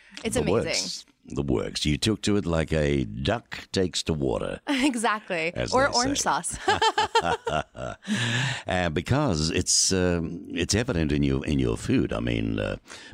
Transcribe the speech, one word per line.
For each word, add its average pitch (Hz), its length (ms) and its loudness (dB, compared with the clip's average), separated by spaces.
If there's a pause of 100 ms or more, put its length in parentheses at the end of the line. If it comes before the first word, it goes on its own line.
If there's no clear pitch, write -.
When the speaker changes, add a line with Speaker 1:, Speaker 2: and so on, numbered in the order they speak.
(220)
Speaker 1:
It's 220 140 -4
Speaker 2:
The - 60 0
Speaker 1:
amazing. 117 240 2
Speaker 2:
works. 160 400 -6 (220)
The 71 140 -4
works. 52 420 -2
You 76 140 2
took 110 240 0
to 104 140 2
it 98 100 0
like 80 260 0
a 71 320 2
duck 69 680 -4
takes - 320 0
to 85 100 0
water, 52 500 -2
Speaker 1:
<laughs> - 40 -10
Exactly. 220 880 0
Speaker 2:
as - 180 -2
Speaker 1:
Or 269 140 4
Speaker 2:
they - 40 -8
Speaker 1:
orange 262 280 0
Speaker 2:
say. - 20 0
Speaker 1:
sauce. 160 400 -2
<laughs> - 60 -6
Speaker 2:
<laughs> 427 800 2 (1200)
Uh, 90 220 2
because 85 600 0
it's, - 420 2
um, 87 580 0
it's 87 240 0
evident 92 380 2
in 73 100 4
your, 69 240 2
in 73 120 2
your 58 180 2
food. 113 360 0
I 55 80 -2
mean, 55 380 -2
uh, 50 180 -2 (380)